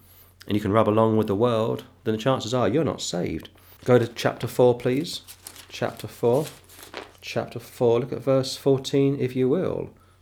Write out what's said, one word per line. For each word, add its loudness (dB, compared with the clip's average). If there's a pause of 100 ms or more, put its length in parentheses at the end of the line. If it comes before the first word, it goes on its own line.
(480)
and -2
you 0
can -2
rub 4
along 4
with 2
the 0
world, 0 (180)
then 0
the -4
chances -2
are 2
you're 0
not -4
saved. -6 (340)
Go 6
to 2
chapter -4
four, 4
please. -4 (480)
Chapter -8
four. 0 (720)
Chapter -8
four, 2
look -6
at -8
verse 0
fourteen, 2
if -2
you 2
will. -2 (320)